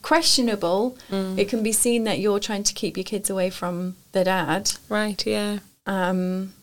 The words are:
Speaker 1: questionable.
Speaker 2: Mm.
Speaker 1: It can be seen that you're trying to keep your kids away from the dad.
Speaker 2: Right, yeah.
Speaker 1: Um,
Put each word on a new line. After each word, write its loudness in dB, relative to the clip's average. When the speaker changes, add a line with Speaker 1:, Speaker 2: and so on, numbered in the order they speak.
Speaker 1:
questionable. 2
Speaker 2:
Mm. -2
Speaker 1:
It 2
can 0
be 2
seen 2
that 0
you're 2
trying -4
to 0
keep -4
your -4
kids -4
away 0
from -4
the 2
dad. 0
Speaker 2:
Right, -2
yeah. -2
Speaker 1:
Um, -2